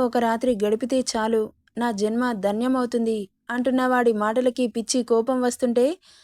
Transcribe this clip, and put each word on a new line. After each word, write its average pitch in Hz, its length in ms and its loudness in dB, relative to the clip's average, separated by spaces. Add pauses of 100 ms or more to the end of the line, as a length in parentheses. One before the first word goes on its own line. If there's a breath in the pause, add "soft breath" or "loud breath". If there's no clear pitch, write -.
ఒక 247 180 0
రాత్రి 233 380 0
గడిపితే 220 460 0
చాలు, 226 400 0 (340)
నా 233 160 -2
జన్మ 214 320 -2 (140)
ధన్యమవుతుంది" 233 800 0 (320)
అంటున్న 254 360 0
వాడి 247 260 4
మాటలకి 240 560 0
పిచ్చి 233 340 -2
కోపం 240 380 0
వస్తుంటే 247 460 2 (380 soft breath)